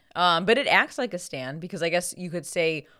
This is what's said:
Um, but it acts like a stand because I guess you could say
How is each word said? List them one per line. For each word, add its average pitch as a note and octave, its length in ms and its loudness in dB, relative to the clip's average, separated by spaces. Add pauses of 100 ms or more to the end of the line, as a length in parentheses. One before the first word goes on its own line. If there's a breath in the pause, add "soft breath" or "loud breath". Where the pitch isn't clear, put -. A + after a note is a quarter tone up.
(160)
Um, F3 300 4
but A3+ 140 4
it C#4 80 0
acts - 320 4
like B3 140 -2
a F3 60 -8
stand C3+ 400 -10
because F3 220 -8
I E3+ 80 0
guess F3 280 0
you F3+ 120 -8
could E3 160 -6
say D#3+ 400 0 (140 soft breath)